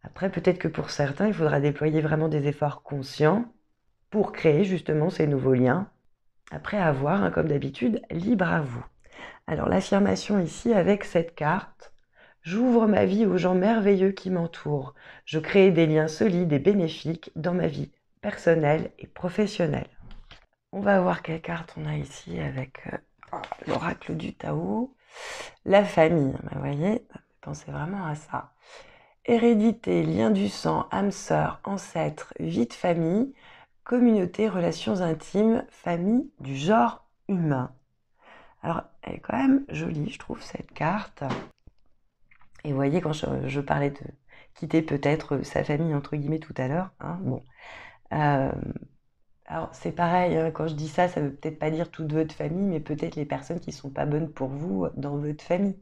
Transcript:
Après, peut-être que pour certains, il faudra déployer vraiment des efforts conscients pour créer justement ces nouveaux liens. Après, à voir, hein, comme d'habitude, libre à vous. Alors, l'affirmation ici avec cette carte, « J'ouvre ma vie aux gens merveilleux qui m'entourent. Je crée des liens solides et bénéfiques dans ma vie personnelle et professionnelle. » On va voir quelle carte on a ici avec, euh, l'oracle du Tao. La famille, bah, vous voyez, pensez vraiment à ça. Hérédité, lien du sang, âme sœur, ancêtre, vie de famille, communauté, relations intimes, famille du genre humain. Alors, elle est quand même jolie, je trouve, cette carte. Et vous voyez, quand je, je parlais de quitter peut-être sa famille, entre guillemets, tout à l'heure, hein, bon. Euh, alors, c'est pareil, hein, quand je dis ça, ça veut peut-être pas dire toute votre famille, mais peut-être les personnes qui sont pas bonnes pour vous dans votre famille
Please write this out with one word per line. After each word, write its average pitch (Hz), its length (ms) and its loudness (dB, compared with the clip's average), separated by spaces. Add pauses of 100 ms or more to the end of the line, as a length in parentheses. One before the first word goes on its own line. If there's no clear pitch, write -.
Après, - 260 -4
peut-être 180 280 2
que 170 100 -4
pour 156 220 -4
certains, 147 380 0
il 214 60 0
faudra 151 260 2
déployer 147 420 2
vraiment 156 260 0
des 147 200 0
efforts 147 340 -2
conscients 151 640 0 (640)
pour 208 220 0
créer 160 320 4
justement 160 460 0
ces 160 180 0
nouveaux 131 260 2
liens. 127 360 2 (600)
Après, - 280 -6
à 170 140 2
voir, 147 320 0
hein, 180 60 2
comme 160 200 0
d'habitude, 143 600 -2
libre 185 380 0
à 170 140 0
vous. 120 240 -8 (640)
Alors, - 220 -2
l'affirmation 196 680 2
ici 180 340 0
avec 202 300 4
cette - 320 -2
carte, « - 580 -4 (540)
J'ouvre 226 400 4
ma 202 160 6
vie 202 220 4
aux 180 100 4
gens 180 200 4
merveilleux 196 560 4
qui 190 180 -8
m'entourent. 147 640 -4 (320)
Je 156 140 -2
crée 190 320 6
des 165 140 6
liens 156 220 4
solides 175 460 2
et 139 60 4
bénéfiques 165 760 0
dans 170 180 -4
ma 170 140 0
vie 143 240 -6 (300)
personnelle 160 800 2
et - 80 -16
professionnelle. » 180 800 -2 (840)
On 196 80 -8
va 202 220 4
voir 180 200 0
quelle 160 200 -8
carte 170 340 -10
on 156 100 -8
a 151 120 -4
ici 165 420 -10
avec, 135 540 -8
euh, - 440 -12 (300)
l'oracle - 480 -4
du - 180 -8
Tao. 190 640 -4 (680)
La 202 180 6
famille, 160 480 4 (120)
bah, - 100 -10
vous 143 60 -6
voyez, 143 460 -2 (360)
pensez 147 280 -12
vraiment 170 360 -6
à 151 100 -4
ça. - 380 -12 (720)
Hérédité, 220 760 4
lien 185 260 2
du 202 180 4
sang, 160 420 -2
âme 196 220 0
sœur, - 540 -2
ancêtre, 165 720 -6
vie 170 260 0
de 233 60 -16
famille, 180 640 0 (500)
communauté, 220 640 2
relations 180 540 -2
intimes, 190 680 2
famille 185 680 0
du 135 160 -8
genre 214 500 2 (220)
humain. 151 440 0 (920)
Alors, - 200 -4 (180)
elle - 140 -10
est - 40 -12
quand - 180 -6
même 269 300 4
jolie, 156 420 -4
je - 100 -14
trouve, - 220 -10
cette - 300 -14
carte. 180 520 -4 (1400)
Et 151 80 -6
vous 135 40 0
voyez, 139 260 2
quand 151 120 -2
je, 156 120 -6 (220)
je 139 140 -4
parlais 143 300 0
de - 80 -14 (540)
quitter 160 280 0
peut-être 147 600 0
sa 147 200 -2
famille, 156 320 0
entre 143 200 -4
guillemets, 151 240 -2
tout 135 180 -14
à 131 100 -2
l'heure, 180 320 -4
hein, 175 220 -8
bon. 127 220 -4 (720)
Euh, 143 380 2 (920)
alors, 160 260 -8
c'est - 220 -8
pareil, 175 420 2
hein, 160 160 2
quand 156 160 -4
je 160 60 -4
dis 151 160 -6
ça, 180 180 2
ça 175 140 -2
veut 143 100 -2
peut-être 156 280 -10
pas 156 120 0
dire 165 200 -4
toute 160 200 -6
votre 156 220 0
famille, 165 320 -4
mais 175 160 0
peut-être 160 340 -6
les 147 100 -4
personnes 143 340 -6
qui 156 120 -10
sont - 180 -12
pas 143 160 -4
bonnes 147 260 -2
pour 135 180 -6
vous 170 460 -4
dans 143 220 -6
votre 151 260 -6
famille 190 380 0